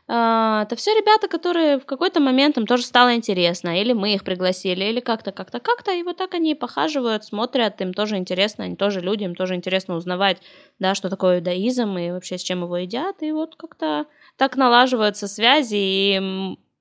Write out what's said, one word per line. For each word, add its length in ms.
А, 540
это 140
всё 220
ребята, 300
которые 500
в 60
какой-то 360
момент 360
им 100
тоже 160
стало 320
интересно, 680
или 120
мы 220
их 100
пригласили, 600
или 160
как-то, 320
как-то, 260
как-то, 340
и 100
вот 140
так 180
они 160
и 40
похаживают, 720
смотрят, 560
им 120
тоже 240
интересно, 480
они 120
тоже 240
люди, 240
им 100
тоже 200
интересно 400
узнавать, 460
да, 160
что 140
такое 300
иудаизм 580
и 140
вообще 260
с 60
чем 200
его 140
едят, 460
и 100
вот 240
как-то 480
так 200
налаживаются 720
связи, 500
и, 400
м, 420